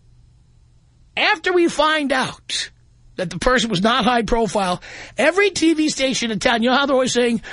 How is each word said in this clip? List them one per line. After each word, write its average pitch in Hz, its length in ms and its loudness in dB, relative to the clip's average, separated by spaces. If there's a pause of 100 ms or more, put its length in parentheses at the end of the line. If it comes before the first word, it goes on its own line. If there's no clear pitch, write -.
(1160)
after 370 360 0
we 349 160 4
find 302 420 0
out - 600 -4 (440)
that 175 160 -6
the 180 80 -8
person 233 320 2
was 180 120 0
not 233 220 2
high 247 180 2
profile, 202 600 -2 (340)
every 359 340 2
T 330 240 2
V 311 140 0
station 254 440 -2
in 196 80 -4
town, 233 240 2
you 254 60 2
know 247 60 4
how 285 100 2
they're 277 80 0
always 254 180 0
saying, 240 300 0 (100)